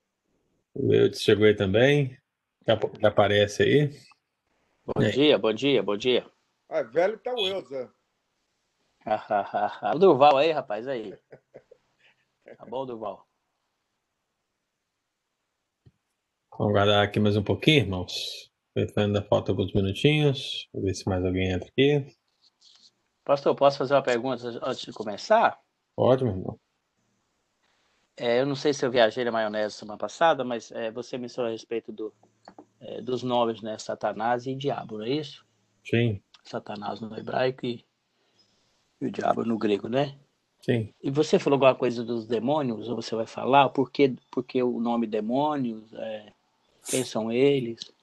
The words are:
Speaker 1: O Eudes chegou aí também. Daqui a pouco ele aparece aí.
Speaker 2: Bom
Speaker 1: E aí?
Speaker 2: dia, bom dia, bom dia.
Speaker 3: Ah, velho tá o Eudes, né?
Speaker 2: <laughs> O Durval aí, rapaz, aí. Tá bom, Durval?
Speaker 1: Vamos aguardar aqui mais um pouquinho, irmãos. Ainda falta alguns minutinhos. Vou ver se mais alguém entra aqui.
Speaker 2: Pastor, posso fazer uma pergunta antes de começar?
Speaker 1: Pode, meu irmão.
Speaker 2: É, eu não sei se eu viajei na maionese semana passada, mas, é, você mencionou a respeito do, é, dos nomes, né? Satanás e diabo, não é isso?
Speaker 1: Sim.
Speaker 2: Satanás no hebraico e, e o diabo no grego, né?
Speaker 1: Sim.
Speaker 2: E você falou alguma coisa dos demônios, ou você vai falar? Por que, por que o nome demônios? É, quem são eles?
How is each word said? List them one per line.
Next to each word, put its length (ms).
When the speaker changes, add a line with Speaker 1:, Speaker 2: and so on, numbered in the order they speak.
Speaker 1:
O 180
Eudes 300
chegou 240
aí 80
também. 640
Daqui 120
a 40
pouco 200
ele 100
aparece 560
aí. 260
Speaker 2:
Bom 180
Speaker 1:
E 40
aí? 60
Speaker 2:
dia, 260
bom 140
dia, 320
bom 120
dia. 320
Speaker 3:
Ah, 140
velho 360
tá 140
o 140
Eudes, 240
né? 180
Speaker 2:
<laughs> 880
O 40
Durval 380
aí, 140
rapaz, 380
aí. 280
Tá 120
bom, 160
Durval? 420
Speaker 1:
Vamos 160
aguardar 300
aqui 140
mais 180
um 60
pouquinho, 420
irmãos. 680
Ainda 260
falta 300
alguns 200
minutinhos. 1000
Vou 100
ver 120
se 140
mais 160
alguém 280
entra 160
aqui. 380
Speaker 2:
Pastor, 300
posso 240
fazer 160
uma 80
pergunta 400
antes 200
de 100
começar? 640
Speaker 1:
Pode, 280
meu 100
irmão. 240
Speaker 2:
É, 240
eu 60
não 80
sei 200
se 100
eu 60
viajei 340
na 80
maionese 420
semana 240
passada, 460
mas, 280
é, 180
você 260
mencionou 320
a 40
respeito 400
do, 200
é, 200
dos 220
nomes, 400
né? 160
Satanás 680
e 80
diabo, 440
não 80
é 40
isso? 360
Speaker 1:
Sim. 360
Speaker 2:
Satanás 560
no 160
hebraico 480
e, 200
e 60
o 40
diabo 340
no 120
grego, 320
né? 300
Speaker 1:
Sim. 320
Speaker 2:
E 80
você 280
falou 180
alguma 180
coisa 300
dos 220
demônios, 600
ou 80
você 200
vai 100
falar? 440
Por 200
que, 240
por 140
que 180
o 160
nome 280
demônios? 880
É, 380
quem 160
são 280
eles? 460